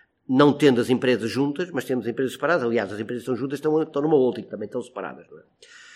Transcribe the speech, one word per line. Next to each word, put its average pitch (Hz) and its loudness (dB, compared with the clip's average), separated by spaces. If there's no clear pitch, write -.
não 139 6
tendo 135 6
as 117 0
empresas 120 2
juntas, 143 -2
mas 135 -4
temos 123 -4
empresas 120 -4
separadas. 151 -2
Aliás, 113 -2
as 104 -8
empresas 113 -8
estão 131 -4
juntas, 135 -6
estão, 156 0
estão 143 -4
numa 160 2
holding, 123 2
também 104 -10
estão 123 -8
separadas, 85 -12
não 78 -20
é? - -20